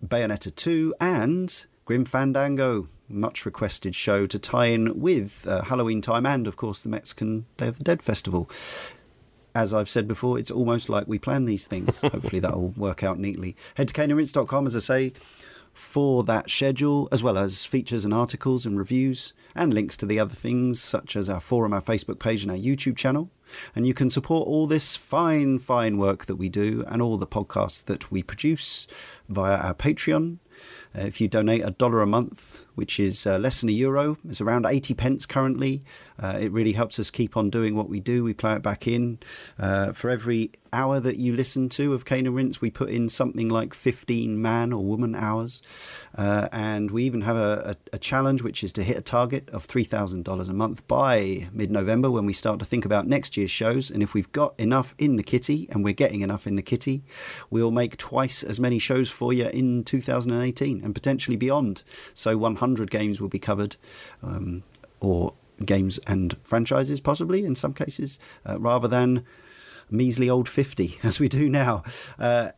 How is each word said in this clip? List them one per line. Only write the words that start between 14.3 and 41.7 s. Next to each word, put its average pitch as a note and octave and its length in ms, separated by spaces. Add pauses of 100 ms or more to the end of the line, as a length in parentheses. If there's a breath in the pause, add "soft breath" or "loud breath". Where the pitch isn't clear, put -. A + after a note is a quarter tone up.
dot C3 160
com, C#3 180
as A#2+ 120
I - 20
say, B2+ 340 (600 loud breath)
for C#3 500
that A2+ 260
schedule, C#3 600
as A#2 140
well A2+ 120
as F#2+ 280
features A#2+ 400
and G#2 100
articles B2 500
and G2+ 140
reviews, B2+ 540 (240 soft breath)
and D#3 180
links G#2 220
to - 100
the G#2+ 140
other G#2+ 160
things, B2 440
such - 360
as G2 120
our F#2 120
forum, A#2 320
our G2 100
Facebook - 380
page, A2+ 240
and G2+ 80
our F2+ 40
YouTube C3 400
channel. C#3+ 320 (460 loud breath)
And A2+ 140
you B2+ 60
can B2+ 140
support D#3 380
all D#3 220
this D#3 260
fine, D3 640
fine A#2 400
work G2 280
that F#2+ 100
we F#2 120
do G#2 380
and A#2 160
all A#2 140
the F#2+ 100
podcasts - 600
that - 260
we F#2 100
produce - 640 (420 loud breath)
via G2 280
our F#2 180
Patreon. D#3 640 (580 loud breath)
Uh, G2+ 60
if G2+ 180
you A2+ 60
donate A2 380
a G#2+ 60
dollar A#2 320
a G2+ 40
month, - 600 (100)
which - 240
is, G2 260
uh, F#2+ 120
less B2 220
than A#2 100
a - 20
euro, C#3 440 (120)
it's D3 120
around A2+ 260
eighty C#3 280
pence C3 320
currently. C3+ 560 (400 loud breath)
Uh, F#2+ 160
it G2+ 140
really A2 200
helps A2 260
us A2 120
keep - 260
on G#2+ 120
doing A2 260
what G#2+ 140
we G2+ 100
do. A#2+ 240
We A2+ 120
plough G#2+ 220
it - 60
back G#2 240
in. A#2+ 320 (400 loud breath)
Uh, G2 340
for - 180
every A#2 400 (220)
hour C3+ 280
that B2 160
you B2 180
listen B2+ 360